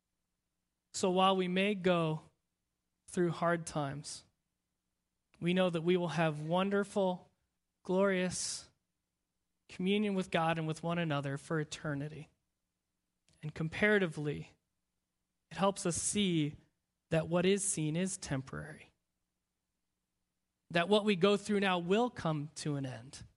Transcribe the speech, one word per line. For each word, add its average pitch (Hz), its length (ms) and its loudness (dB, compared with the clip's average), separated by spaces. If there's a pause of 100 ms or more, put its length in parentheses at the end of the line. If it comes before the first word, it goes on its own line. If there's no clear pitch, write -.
(920)
So - 180 0
while 190 260 6
we 185 100 0
may 190 280 2
go 170 460 2 (880)
through 175 220 2
hard 170 340 0
times, 143 600 -6 (1120)
we 170 140 0
know 185 160 4
that 165 120 -2
we 175 140 4
will 175 140 0
have 156 320 0
wonderful, 190 840 0 (580)
glorious 185 840 0 (1000)
communion 202 460 0
with 185 160 -2
God 165 300 0
and 156 80 -2
with 156 160 -6
one 170 160 -2
another 143 380 -2
for 160 220 -4
eternity. 151 680 -6 (1120)
And 151 120 -10
comparatively, 160 1000 -2 (1000)
it - 60 -12
helps 196 300 0
us 165 80 -2
see 170 600 0 (540)
that 160 180 0
what 175 180 0
is 196 180 2
seen 156 320 -2
is 190 200 -2
temporary. 151 760 -10 (1800)
That 170 180 2
what 208 160 6
we 208 120 4
go 196 200 6
through 202 260 0
now 185 180 2
will 208 320 2
come 156 460 -2
to 147 180 -4
an 139 100 -4
end. 127 380 -14 (140)